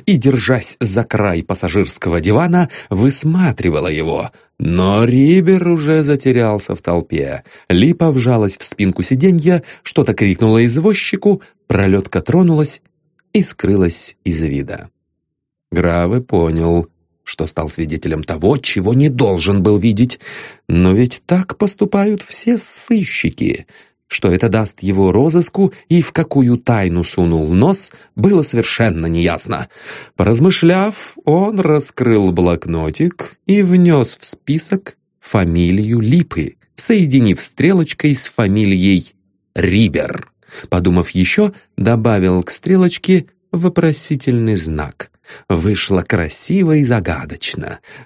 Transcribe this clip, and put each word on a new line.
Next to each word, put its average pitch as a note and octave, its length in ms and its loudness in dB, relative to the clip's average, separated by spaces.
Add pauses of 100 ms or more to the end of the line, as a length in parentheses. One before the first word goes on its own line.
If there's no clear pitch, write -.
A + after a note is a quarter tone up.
и, F#3+ 120 2
держась C3 640 0
за G#2+ 240 -2
край F#2+ 400 -2
пассажирского F2 760 -2
дивана, E3 500 2 (200)
высматривала A#2 960 0
его. D#2 460 -4 (260)
Но F#2 460 0
Рибер E3+ 640 4
уже D#3 340 2
затерялся A#2+ 720 0
в - 80 -12
толпе. D2 600 -4 (240)
Липа D#3 420 2
вжалась A#2 460 0
в - 80 -10
спинку F#2+ 380 -2
сиденья, E3+ 600 2 (220)
что-то - 280 0
крикнула A2 540 2
извозчику, F#3+ 720 0 (280)
пролётка F#2+ 520 0
тронулась E3 640 0 (500)
и G#3 100 2
скрылась F#2 840 -2
из D#2+ 180 -4
вида. C#2+ 480 -6 (800)
Граве F2 500 0
понял, E2+ 680 0 (340)
что - 240 -8
стал D#2 220 -6
свидетелем D#2 560 -6
того, E2 320 0
чего G2+ 360 -2
не C#3 160 2
должен G2 540 0
был G#2 160 4
видеть. A2 400 0 (500)
Но F2+ 240 4
ведь B2 340 0
так F#3 320 -2
поступают G3+ 640 -2
все - 360 -4
сыщики. - 1080 -4 (400)
Что - 240 -2
это A2+ 180 2
даст A2 320 -2
его F#2+ 320 2
розыску E3+ 600 2 (160)
и E3+ 140 4
в - 100 -8
какую C3 460 0
тайну F#2 460 0
сунул E2 440 0
нос, C3 440 0 (220)
было F3 280 2
совершенно G#2 640 -2
неясно. E2 600 -4 (460)
Поразмышляв, F3 1120 2
он F#3+ 340 0
раскрыл B2 720 0
блокнотик E2+ 1160 -2
и G3+ 160 4
внёс F3 540 4
в - 80 -12
список - 720 -4 (220)
фамилию F#2+ 840 0
Липы, A2 560 0 (200)
соединив C3+ 640 2
стрелочкой - 720 0
с - 140 -6
фамилией G2 840 0 (400)
Рибер. - 760 -2 (380)
Подумав F2 420 0
ещё, F#3+ 420 0 (240)
добавил G2+ 640 0
к - 80 -10
стрелочке F3+ 760 0 (240)
вопросительный D3+ 1080 0
знак. D#2 540 -8 (380)
Вышло F#2+ 540 0
красиво D#3 760 0
и D3 80 2
загадочно. E2 960 -6 (260)